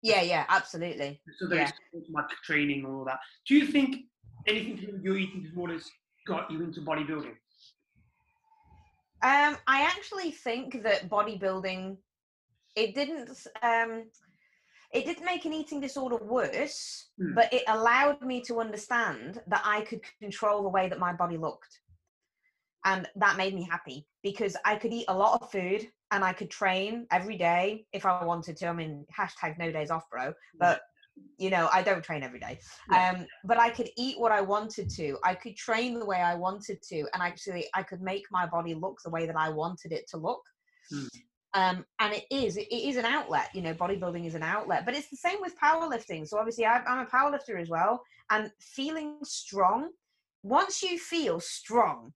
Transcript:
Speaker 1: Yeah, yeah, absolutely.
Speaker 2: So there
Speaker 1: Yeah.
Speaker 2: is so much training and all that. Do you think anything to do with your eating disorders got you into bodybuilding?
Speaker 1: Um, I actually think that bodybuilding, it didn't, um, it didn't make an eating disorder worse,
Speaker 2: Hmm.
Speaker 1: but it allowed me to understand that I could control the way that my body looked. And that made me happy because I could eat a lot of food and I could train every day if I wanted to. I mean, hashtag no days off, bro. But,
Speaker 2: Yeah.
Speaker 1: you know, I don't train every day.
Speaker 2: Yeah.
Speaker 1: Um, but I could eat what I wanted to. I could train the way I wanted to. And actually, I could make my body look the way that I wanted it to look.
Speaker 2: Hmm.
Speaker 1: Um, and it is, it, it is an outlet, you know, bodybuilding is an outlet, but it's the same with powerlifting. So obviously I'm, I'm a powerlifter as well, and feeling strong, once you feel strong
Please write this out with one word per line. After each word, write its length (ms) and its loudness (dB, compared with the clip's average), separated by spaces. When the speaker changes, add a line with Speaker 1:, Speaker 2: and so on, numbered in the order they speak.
Speaker 1:
Yeah, 180 6
yeah, 260 4
absolutely. 720 -2
Speaker 2:
So 80 -4
there 120 2
Speaker 1:
Yeah. 60 4
Speaker 2:
is 80 -2
so 200 -14
much 200 -4
training 420 0
and 20 -8
all 180 -8
that. 140 -4
Do 80 8
you 120 10
think 380 2
anything 320 0
to 80 -8
do 80 -8
with 100 -8
your 140 0
eating 260 -4
disorders 460 -8
got 240 -4
you 100 -4
into 200 -6
bodybuilding? 540 -4
Speaker 1:
Um, 340 6
I 160 6
actually 480 -2
think 520 -6
that 260 4
bodybuilding, 880 -2
it 200 2
didn't, 520 -4
um, 460 2
it 120 2
didn't 200 -6
make 180 -2
an 80 -4
eating 300 -6
disorder 360 -4
worse, 1000 -2
Speaker 2:
Hmm. 160 -2
Speaker 1:
but 180 6
it 160 0
allowed 540 4
me 220 -4
to 180 -2
understand 880 -4
that 180 0
I 160 2
could 200 -8
control 420 0
the 60 0
way 180 2
that 120 -4
my 120 0
body 260 -2
looked. 440 -8
And 300 2
that 200 4
made 180 0
me 100 -6
happy 440 -8
because 400 -2
I 140 4
could 160 -2
eat 160 -6
a 80 0
lot 240 4
of 100 -16
food 400 -2
and 120 2
I 80 2
could 180 -8
train 600 -2
every 240 2
day 560 2
if 140 -4
I 180 4
wanted 340 -2
to. 100 -4
I 60 -2
mean, 400 -8
hashtag 440 -4
no 160 -4
days 180 -2
off, 180 -4
bro. 240 -6
But, 240 6
Speaker 2:
Yeah. 60 -20
Speaker 1:
you 120 0
know, 240 4
I 80 6
don't 200 2
train 220 -6
every 160 -10
day. 220 -10
Speaker 2:
Yeah. 200 6
Speaker 1:
Um, 180 -4
but 160 4
I 120 8
could 260 -4
eat 220 -4
what 120 6
I 80 6
wanted 520 -2
to. 300 -4
I 140 4
could 220 -14
train 420 -2
the 60 -4
way 160 2
I 140 4
wanted 480 -4
to. 160 -6
And 80 -2
actually, 520 -4
I 100 0
could 180 -12
make 300 -4
my 140 0
body 280 -2
look 300 -6
the 60 -10
way 160 -2
that 100 -4
I 140 2
wanted 420 -4
it 200 -6
to 60 -10
look. 260 -4
Speaker 2:
Hmm. 180 -8
Speaker 1:
Um, 300 2
and 140 2
it 180 -6
is, 240 0
it, 160 -6
it 160 -2
is 80 -2
an 100 0
outlet, 480 0
you 80 -6
know, 120 -2
bodybuilding 540 -2
is 80 -6
an 80 -4
outlet, 420 0
but 100 -2
it's 140 -6
the 80 -14
same 240 -2
with 160 -6
powerlifting. 680 2
So 100 -2
obviously 280 0
I'm, 220 6
I'm 120 0
a 100 -6
powerlifter 500 2
as 80 -6
well, 360 2
and 300 0
feeling 640 -6
strong, 680 0
once 400 2
you 160 -2
feel 400 0
strong 760 0